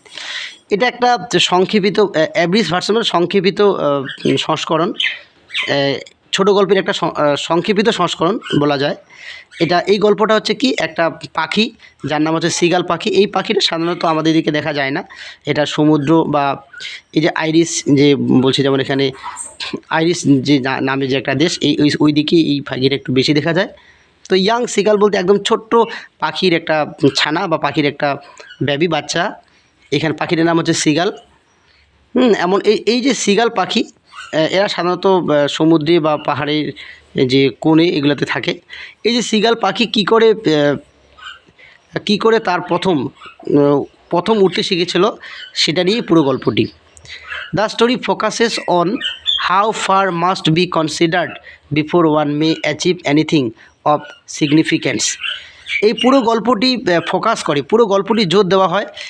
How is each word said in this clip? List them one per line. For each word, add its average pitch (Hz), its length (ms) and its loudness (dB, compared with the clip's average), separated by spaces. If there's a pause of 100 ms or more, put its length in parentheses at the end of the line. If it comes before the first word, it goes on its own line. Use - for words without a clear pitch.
(720)
এটা 208 180 2
একটা 240 400 0 (120)
সংক্ষেপিত, 185 600 2
আহ, 202 60 4 (380)
abridged 175 260 0
version 180 220 -2
মানে 226 120 0
সংক্ষেপিত, 175 560 0
আহ, 143 800 0
সংস্করণ, 160 540 -2
আহ, - 1080 -4 (340)
ছোট 196 180 2
গল্পের 196 280 2
একটা 196 140 -2
সং-, 170 220 -4
আহ, 147 220 0
সংক্ষেপিত 185 520 0
সংস্করণ 180 500 0 (220)
বলা 143 180 0
যায়। 143 180 -2 (640)
এটা, 170 200 2
এই 202 180 2
গল্পটা 208 360 2
হচ্ছে 214 200 0
কি, 247 240 0
একটা 160 320 -2 (240)
পাখি 165 360 -2 (340)
যার 147 180 -2
নাম 160 120 0
হচ্ছে 165 160 0
সিগাল 175 320 2
পাখি। 175 280 -4
এই 202 160 4
পাখিটা 196 340 -2
সাধারণত 170 440 -2
আমাদের 160 300 2
এদিকে 160 160 0
দেখা 151 220 -2
যায় 139 180 -2
না, 165 120 -4 (440)
এটা 147 200 0
সমুদ্র 151 580 2
বা 143 420 -2 (460)
এই 165 80 0
যে 151 140 2
আইরিশ 160 480 0 (120)
যে 143 220 6
বলছি, 127 460 2
যেমন 135 180 2
এখানে 135 300 -2 (800)
আইরিশ 165 340 -2 (200)
যে 139 160 2
না-, 131 220 -2
নামে 135 280 -2
যে 135 80 0
একটা 135 180 -2
দেশ, 143 260 0
এই 147 200 0
ওই, 147 100 4 (100)
ওই 151 120 4
দিকে 151 240 0
এই 143 240 2
পাখিটা 131 340 -2
একটু 127 180 -6
বেশি 131 220 2
দেখা 139 180 0
যায়। 185 160 0 (600)
তো 185 80 2
ইয়াং 220 300 0
সিগাল 208 300 2
বলতে 202 220 2
একদম 196 240 2
ছোট্ট 220 340 -2 (420)
পাখির 165 360 0
একটা 156 380 -2 (240)
ছানা 165 300 -2
বা 160 120 -2
পাখির 147 280 -2
একটা 143 300 -2 (460)
বেবি 143 260 0
বাচ্চা। 165 460 -4 (580)
এখানে 151 220 -2
পাখিটার 165 320 -2
নাম 170 120 2
হচ্ছে 160 140 0
সিগাল। 165 400 0 (1000)
হুম, 247 200 4
এমন 180 260 0
এই, - 260 2
এই 240 140 0
যে 240 140 0
সিগাল 208 340 0
পাখি, 220 360 -2
আহ, - 540 -10
এরা 170 300 2
সাধারণত, 180 380 -2
আহ, 151 400 2
সমুদ্রে 160 540 2
বা 151 160 0
পাহাড়ের 147 560 -4 (540)
যে 135 240 4 (100)
কোণে 160 280 4
এগুলোতে 147 360 0
থাকে। - 340 -4 (460)
এই 233 100 2
যে 240 80 2
সিগাল 220 320 0
পাখি 214 320 0
কী 208 180 -2
করে, 220 260 4
আহ, - 1700 -4
কী 202 200 -2
করে 220 200 2
তার 180 220 -2
প্রথম, 170 460 -2
আহ, - 760 0 (280)
প্রথম 190 320 0
উড়তে 190 200 2
শিখেছিল, 180 480 0 (440)
সেটা 170 300 0
নিয়ে 220 180 0
পুরো 165 200 4
গল্পটি। 127 440 0 (920)
The 202 120 0
story 233 280 0
focuses 208 640 -2 (120)
on 175 180 2 (640)
how 202 200 2
far 190 400 0 (140)
must 180 300 0
be 175 120 2 (100)
considered 165 560 0 (420)
before 151 500 2
one 147 180 -2
may 156 320 -2
achieve 170 400 -2
anything 151 360 2 (360)
of 147 140 2 (400)
significance। 147 760 0 (640)
এই 214 100 4
পুরো 262 280 2
গল্পটি, 233 560 0
আহ, 175 240 0
ফোকাস 185 420 -2
করে, 143 200 -2
পুরো 220 240 4
গল্পটি 202 380 0
জোর 185 200 4
দেওয়া 190 240 4
হয় 190 180 -2 (240)